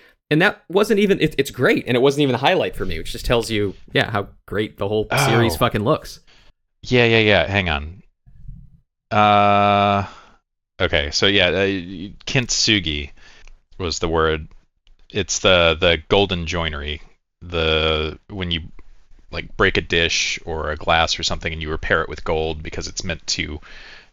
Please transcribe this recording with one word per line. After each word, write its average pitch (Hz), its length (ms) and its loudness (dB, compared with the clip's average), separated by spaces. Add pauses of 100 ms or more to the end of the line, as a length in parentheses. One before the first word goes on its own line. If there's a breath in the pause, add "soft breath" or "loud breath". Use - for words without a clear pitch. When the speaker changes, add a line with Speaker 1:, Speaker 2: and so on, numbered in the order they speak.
(320 soft breath)
Speaker 1:
And 156 120 4
that - 260 0
wasn't 202 300 2
even, 196 220 2
it, 151 180 0
it's 135 100 0
great, 131 380 0
and 123 100 2
it 117 40 4
wasn't 139 200 2
even 135 120 2
the 117 40 -2
highlight 139 380 0
for 98 100 -4
me, 82 140 -4
which - 140 -10
just - 120 -8
tells 120 240 2
you, 104 240 -2 (200)
yeah, - 180 0
how 101 160 -2 (180)
great 104 320 -4
the 101 100 -4
whole 107 200 0 (180)
series 117 300 2
Speaker 2:
Oh. - 20 -10
Speaker 1:
fucking 117 260 0
looks. - 360 -2 (640 soft breath)
Speaker 2:
Yeah, 123 220 4
yeah, 113 120 6
yeah. 104 300 6
Hang 95 200 0
on. 76 360 -6 (1080)
Uh, 101 960 4 (720 loud breath)
okay, 76 320 0
so - 160 0
yeah, 98 200 4
uh, 90 180 0 (600)
kintsugi 92 840 -2 (680 soft breath)
was 85 220 -6
the 90 100 -2
word. 80 380 0 (640)
It's - 300 -4
the, 87 400 4
the 85 300 2
golden 95 360 2
joinery. 76 560 -6 (400)
The, 80 800 0 (100)
when 92 220 -6
you, 82 100 -4 (680)
like, - 260 -10
break 98 200 4
a 98 40 2
dish - 640 -2
or 78 260 -6
a 76 40 -4
glass 82 420 0
or 82 60 -8
something 80 280 -4
and 80 100 -8
you 76 100 -8
repair 80 300 -2
it - 80 -6
with 76 140 -10
gold 80 380 -4
because 80 260 -10
it's - 160 -10
meant 82 240 -8
to, 78 320 -6 (540 loud breath)